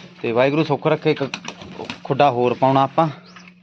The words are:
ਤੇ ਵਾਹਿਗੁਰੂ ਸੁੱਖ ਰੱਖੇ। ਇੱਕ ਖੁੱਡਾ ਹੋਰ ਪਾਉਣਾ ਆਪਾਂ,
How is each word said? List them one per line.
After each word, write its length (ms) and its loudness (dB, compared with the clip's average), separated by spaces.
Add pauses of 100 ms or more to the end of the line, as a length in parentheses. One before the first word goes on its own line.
(220)
ਤੇ 100 -2
ਵਾਹਿਗੁਰੂ 320 2
ਸੁੱਖ 220 -2
ਰੱਖੇ। 240 0
ਇੱਕ 140 -2 (800)
ਖੁੱਡਾ 260 2
ਹੋਰ 240 0
ਪਾਉਣਾ 280 2
ਆਪਾਂ, 260 0 (540)